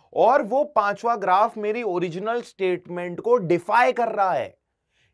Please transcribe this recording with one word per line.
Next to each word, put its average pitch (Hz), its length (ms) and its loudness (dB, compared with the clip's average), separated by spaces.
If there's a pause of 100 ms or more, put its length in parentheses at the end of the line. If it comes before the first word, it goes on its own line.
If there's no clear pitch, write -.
(140)
और 233 280 4
वो 254 220 -2
पांचवा 226 520 -2
ग्राफ 202 420 0
मेरी 214 260 -4
ओरिजिनल 185 580 -4
स्टेटमेंट 175 800 -6
को 240 180 2
डिफाई 208 540 2
कर 240 160 -2
रहा 202 240 0
है। 117 260 -4 (560)